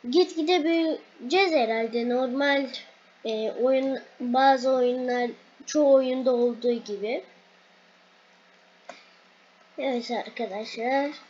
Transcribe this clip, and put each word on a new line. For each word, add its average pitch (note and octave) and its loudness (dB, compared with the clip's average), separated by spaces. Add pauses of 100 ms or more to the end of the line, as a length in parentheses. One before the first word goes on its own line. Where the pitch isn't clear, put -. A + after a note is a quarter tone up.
Gitgide E4 2
büyüyeceğiz E4 0
herhalde. A3+ 0
Normal, C4 0 (580)
e, A3 -4
oyun, C4 0 (200)
bazı C4 2
oyunlar, B3 0 (360)
çoğu D4 4
oyunda C4 2
olduğu A#3+ 0
gibi. A3+ -6 (2500)
Evet B3 -4
arkadaşlar. A#3 -4 (180)